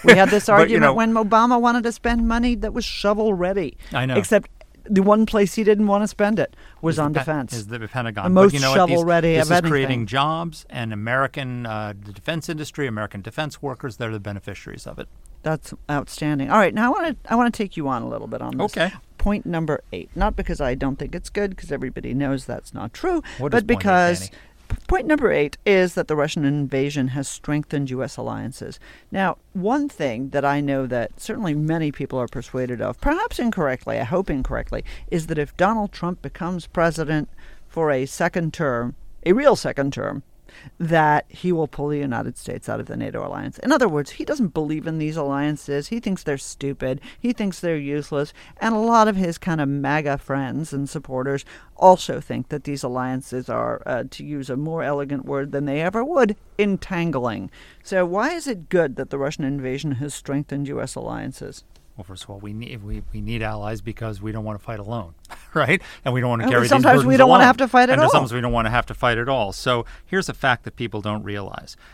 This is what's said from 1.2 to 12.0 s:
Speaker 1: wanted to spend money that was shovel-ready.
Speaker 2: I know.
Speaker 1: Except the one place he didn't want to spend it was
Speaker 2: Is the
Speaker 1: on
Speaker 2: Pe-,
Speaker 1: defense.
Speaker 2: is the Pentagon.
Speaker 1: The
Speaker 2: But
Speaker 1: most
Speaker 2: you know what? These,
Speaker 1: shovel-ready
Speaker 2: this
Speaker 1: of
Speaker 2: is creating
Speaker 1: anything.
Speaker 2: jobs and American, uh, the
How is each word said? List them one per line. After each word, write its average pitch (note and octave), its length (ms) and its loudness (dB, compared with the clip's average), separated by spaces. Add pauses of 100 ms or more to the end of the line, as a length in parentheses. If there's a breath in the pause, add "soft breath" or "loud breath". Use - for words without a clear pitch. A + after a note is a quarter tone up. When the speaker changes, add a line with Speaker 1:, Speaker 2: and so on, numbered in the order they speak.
Speaker 1:
wanted A#3+ 240 4
to A3+ 100 -2
spend A#3 340 0
money A#3+ 280 2
that G#3 180 -4
was A#3 100 -2
shovel-ready. G3 920 0 (160 loud breath)
Speaker 2:
I C3 120 0
know. C3 100 0
Speaker 1:
Except G3+ 340 2 (380)
the G3 160 6
one G#3+ 220 6
place G3+ 300 2
he A3 80 0
didn't G#3 240 4
want G3+ 160 2
to G#3 40 0
spend G#3 320 0
it - 160 -2 (260 soft breath)
was D#3+ 120 0
Speaker 2:
Is C#3+ 40 -6
the D3+ 60 2
Speaker 1:
on D3+ 100 0
Speaker 2:
Pe-, D3 60 0
Speaker 1:
defense. C3+ 340 -4
Speaker 2:
is G#2+ 140 -8
the A#2 120 -8
Pentagon. A2 460 -6
Speaker 1:
The F3+ 40 0
Speaker 2:
But F#3 140 8
Speaker 1:
most G3 100 8
Speaker 2:
you C#3+ 60 0
know C3+ 120 2
what? F3 160 6
These, E3+ 80 2
Speaker 1:
shovel-ready E3+ 400 4
Speaker 2:
this D#3 140 2
Speaker 1:
of F3 160 4
Speaker 2:
is D#3+ 40 2
creating C3+ 220 2
Speaker 1:
anything. A#2 160 -2
Speaker 2:
jobs D#3 640 -4
and A#2 240 -6
American, B2 720 -4
uh, G#2+ 340 -6
the G2+ 140 -16